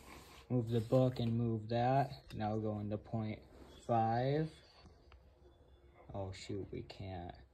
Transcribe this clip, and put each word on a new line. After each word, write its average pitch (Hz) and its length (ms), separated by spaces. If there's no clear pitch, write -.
Move 120 180
the 117 120
book 127 380
and 117 160
move 113 340
that. 127 420
Now 107 200
go 107 220
into 104 160
point 107 440
five. 123 640
Oh, 95 180
shoot, 98 260
we - 120
can't. 92 500